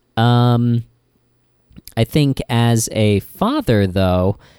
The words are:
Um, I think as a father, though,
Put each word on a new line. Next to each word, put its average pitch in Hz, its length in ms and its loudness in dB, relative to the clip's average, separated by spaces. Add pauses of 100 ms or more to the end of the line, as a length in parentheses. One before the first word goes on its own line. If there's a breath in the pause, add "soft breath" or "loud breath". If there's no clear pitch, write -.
(160)
Um, 120 680 2 (1120)
I 113 80 -2
think 139 440 -2
as 117 440 0
a 104 280 0
father, 190 680 -2
though, 92 520 -2 (200 soft breath)